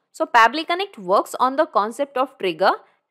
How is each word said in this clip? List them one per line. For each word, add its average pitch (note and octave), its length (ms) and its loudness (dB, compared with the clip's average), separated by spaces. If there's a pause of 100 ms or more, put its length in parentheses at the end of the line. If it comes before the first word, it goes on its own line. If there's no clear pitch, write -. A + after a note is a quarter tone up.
(140)
So D#4+ 120 -4
Pabbly A#3+ 420 4
Connect F#4 300 -6
works F#3+ 420 -2
on B3+ 160 0
the C#4 100 0
concept A#3 520 -4
of C4+ 200 -4
trigger F#3+ 340 0 (400)